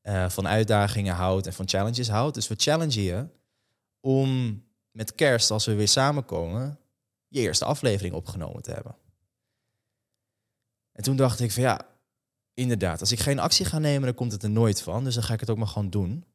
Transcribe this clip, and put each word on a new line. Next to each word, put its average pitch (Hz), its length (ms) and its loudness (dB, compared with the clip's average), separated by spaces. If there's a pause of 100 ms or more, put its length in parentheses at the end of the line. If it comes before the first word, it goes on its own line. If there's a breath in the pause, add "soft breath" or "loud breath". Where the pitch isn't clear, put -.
eh, 92 280 0
van 92 200 -2
uitdagingen 101 640 2
houdt 92 320 0
en 92 60 -8
van 95 160 -8
challenges 117 400 -2
houdt. 120 260 0
Dus - 140 -6
we 113 80 -2
challengen 147 460 2
je 98 240 -2 (760)
om 131 600 0 (280)
met 110 240 -8
kerst, 131 360 4
als 107 160 0
we 113 80 2
weer 104 140 2
samenkomen, 131 880 0 (500)
je 139 120 -4
eerste 92 240 0
aflevering 98 500 0
opgenomen - 480 -8
te - 80 -8
hebben." - 260 -10 (2000)
En - 100 -14
toen 135 140 0
dacht 127 240 4
ik 117 120 0
van, 120 100 0
"Ja, 120 260 2 (680)
inderdaad, 98 460 0
als 107 120 0
ik 113 80 0
geen 139 180 0
actie - 260 2
ga 160 140 -2
nemen, 147 240 2
dan 123 120 0
komt 120 180 -4
het 101 100 -8
er 107 80 -2
nooit 110 320 4
van. 107 220 -4
Dus 127 100 -2
dan 117 80 -2
ga 113 120 -2
ik 107 60 -2
het 107 100 -4
ook 110 80 0
maar 110 80 -2
gewoon 101 240 -4
doen." 101 340 -2 (100)